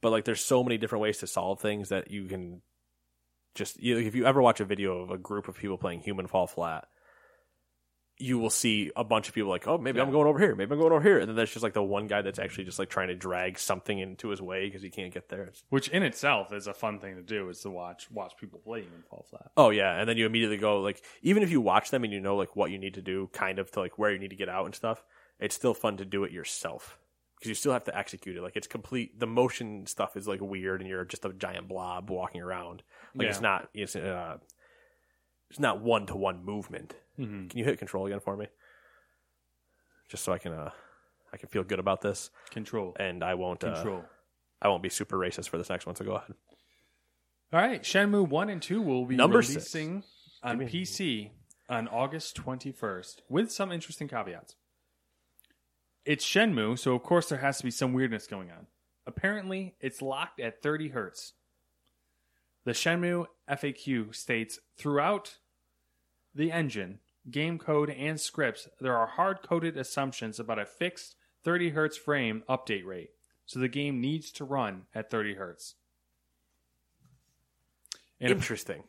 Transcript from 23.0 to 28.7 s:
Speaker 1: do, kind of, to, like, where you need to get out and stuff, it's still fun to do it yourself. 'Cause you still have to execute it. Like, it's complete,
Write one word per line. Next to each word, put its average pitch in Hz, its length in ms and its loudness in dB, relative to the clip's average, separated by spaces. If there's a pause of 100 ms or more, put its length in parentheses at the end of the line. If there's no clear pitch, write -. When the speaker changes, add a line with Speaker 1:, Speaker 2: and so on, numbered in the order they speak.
Speaker 1:
do, 95 320 -2
kind 95 240 -2
of, 95 140 -6
to, 104 80 -2
like, 90 180 -4
where 107 120 4
you 98 80 0
need 98 120 -10
to 95 60 -16
get 95 120 -4
out 92 160 -2
and 92 100 -10
stuff, 113 300 -4 (340)
it's 107 160 -2
still 120 200 2
fun 104 240 0
to 98 80 -8
do 98 180 -2
it 90 80 -6
yourself. - 680 -8 (440)
'Cause 113 80 -8
you 107 40 -4
still 135 200 2
have 120 100 -2
to - 100 -4
execute 95 400 -8
it. 87 60 -10
Like, 90 160 -8
it's 104 100 -6
complete, 117 540 -6